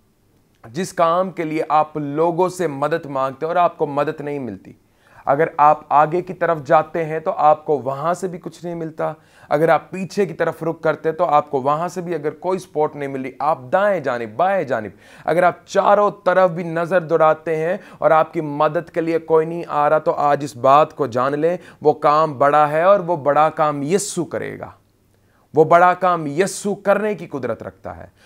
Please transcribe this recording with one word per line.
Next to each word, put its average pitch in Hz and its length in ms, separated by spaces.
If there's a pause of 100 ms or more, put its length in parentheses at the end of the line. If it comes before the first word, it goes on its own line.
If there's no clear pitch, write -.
(640)
जिस 151 280
काम 175 380
के 170 140
लिए 156 260
आप 151 280
लोगों 160 500
से 175 200
मदद 151 380
मांगते 135 400
हैं 165 40
और 175 80
आपको 170 280
मदद 147 340
नहीं 143 200
मिलती। 104 360 (500)
अगर 143 240 (100)
आप 151 320
आगे 156 300
की 180 100
तरफ 165 300
जाते 156 420
हैं 156 160
तो 170 100
आपको 151 480
वहाँ 139 360
से 180 140
भी 170 100
कुछ - 260
नहीं 175 100
मिलता, 160 400 (360)
अगर 160 200
आप 151 220
पीछे 190 340
की 165 60
तरफ 160 300
रुख 160 200
करते 160 260
हैं 160 100
तो 180 60
आपको 147 360
वहाँ 151 280
से 180 140
भी 170 120
अगर 147 160
कोई 180 280
सपोर्ट 151 380
नहीं 143 120
मिली, 135 340
आप 143 200
दाएं 185 400
जानिब, 117 340
बाएं 180 300
जानिब, 113 300 (300)
अगर 170 180
आप 170 240
चारों 202 420
तरफ 185 400
भी 170 140
नज़र 170 360
दौड़ाते 156 560
हैं 175 240 (200)
और 151 120
आपकी 160 280
मदद 156 500
के 175 100
लिए 165 180
कोई 160 280
नहीं 165 180
आ 147 240
रहा, 156 100
तो 165 120
आज 143 340
इस 117 120
बात 139 360
को 143 160
जान 123 260
लें, 165 240 (240)
वो 147 100
काम 151 420
बड़ा 143 320
है 160 200
और 202 160
वो 170 140
बड़ा 143 340
काम 147 320
यीशु 160 420
करेगा। 104 520 (800)
वो 156 100
बड़ा 175 300
काम 175 320
यीशु 190 480
करने 202 400
की 165 120
कुदरत 127 360
रखता 92 300
है 87 200 (140)